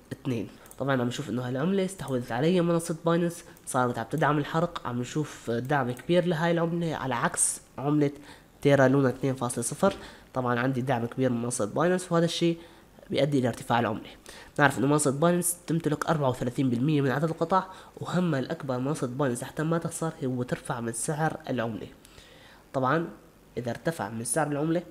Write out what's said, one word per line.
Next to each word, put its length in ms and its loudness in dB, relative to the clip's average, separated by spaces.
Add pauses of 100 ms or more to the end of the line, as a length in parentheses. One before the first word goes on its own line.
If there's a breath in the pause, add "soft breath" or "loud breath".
(120)
اثنين. 360 -4 (300 loud breath)
طبعًا 220 0
عم 80 0
نشوف 220 -6
إنه 180 -2
هالعملة 360 0
استحوذت 480 -4
عليها 300 2
منصة 340 0 (100)
باينانس، 380 0 (220 loud breath)
صارت 320 0
عم 120 -4
تدعم 280 2
الحرق، 480 -2
عم 140 -4
نشوف 500 -4
دعم 400 0
كبير 340 2
لهاي 260 0
العملة 460 0
على 180 -2
عكس 460 0 (180)
عملة 320 2 (520 loud breath)
تيرا 260 8
لونا 200 6
اثنين 260 0
فاصلة 300 -4
صفر. 300 0 (400 loud breath)
طبعًا 260 0
عندي 200 0
دعم 260 0
كبير 240 0
من 120 0
منصة 220 -2
باينانس، 480 0
وهذا 120 4
الشيء 340 2 (520 loud breath)
بيؤدي 300 2
لارتفاع 400 2
العملة. 300 -2 (480 loud breath)
نعرف 200 4
إنه 80 2
منصة 240 4
باينانس 460 2 (100)
تمتلك 400 0
أربعة 220 2
وثلاثين 420 0
بالمية 300 2
من 100 2
عدد 140 0
القطع، 400 0 (360 loud breath)
وهمها 400 0
الأكبر 380 -4
منصة 280 -2
باينانس 380 -2
حتى 180 -6
ما 160 0
تخسر 340 -4 (120)
هو 180 0
ترفع 380 -6
من 120 -2
سعر 440 -2 (120)
العملة. 380 -4 (880 loud breath)
طبعًا 360 2 (500)
إذا 120 -6
ارتفع 380 -4
من 160 -8
سعر 220 0
العملة 440 0